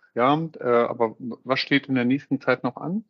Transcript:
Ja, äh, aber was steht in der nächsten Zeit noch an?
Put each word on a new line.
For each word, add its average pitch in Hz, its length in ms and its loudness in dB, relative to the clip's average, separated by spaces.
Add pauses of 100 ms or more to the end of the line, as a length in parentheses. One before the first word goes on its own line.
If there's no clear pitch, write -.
(160)
Ja, 127 180 4 (240)
äh, - 60 -8
aber 117 500 2 (300)
was 131 160 -2
steht - 280 0
in 135 60 0
der 123 120 2
nächsten 135 340 -2
Zeit - 240 0
noch - 140 -6
an? 190 320 -6